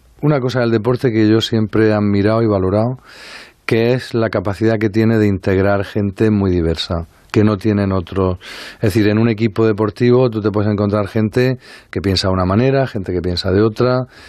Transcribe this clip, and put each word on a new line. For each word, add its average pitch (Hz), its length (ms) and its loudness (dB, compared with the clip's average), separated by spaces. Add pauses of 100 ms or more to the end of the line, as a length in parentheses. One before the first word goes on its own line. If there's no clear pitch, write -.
(220)
una 147 160 2
cosa 127 220 -2
del 117 100 0
deporte 117 400 0
que 110 180 2
yo 110 120 4
siempre 110 480 0
he 107 60 2
admirado 104 480 2
y 113 40 2
valorado, 104 520 0 (680)
que 117 280 2
es - 200 -8
la 113 140 0
capacidad 107 500 -2
que 107 120 0
tiene 110 280 2
de 107 80 2
integrar 98 580 0
gente 107 460 -2
muy 98 200 2
diversa, 85 560 -2 (260)
que 107 100 2
no 107 140 2
tienen 101 360 -2
otro. 92 460 -2 (440)
Es 104 100 0
decir, 104 160 2
en 104 100 2
un 117 120 2
equipo 110 340 0
deportivo 123 640 2
tú 110 140 -4
te 104 80 0
puedes 104 200 0
encontrar 104 360 0
gente 120 480 0 (360)
que 95 120 -6
piensa 95 260 0
de 92 60 0
una 92 100 0
manera, 127 420 2
gente 92 260 -8
que 87 100 -2
piensa 90 280 -4
de 98 120 4
otra, 123 380 0 (280)